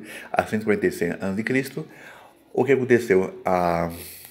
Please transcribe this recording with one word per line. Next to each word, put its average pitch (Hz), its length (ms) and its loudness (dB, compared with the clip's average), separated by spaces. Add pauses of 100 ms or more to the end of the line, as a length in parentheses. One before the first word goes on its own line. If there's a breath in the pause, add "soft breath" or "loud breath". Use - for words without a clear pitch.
(320 loud breath)
a 92 140 2
cento 110 160 -4
e 107 40 -12
quarenta 101 200 2
e 90 60 2
seis 87 280 -2
antes 95 180 -4
de 110 60 -4
Cristo, 131 440 -2 (680 loud breath)
o 123 100 2
que 131 100 6
aconteceu? 117 680 2
A, 87 480 0 (400 loud breath)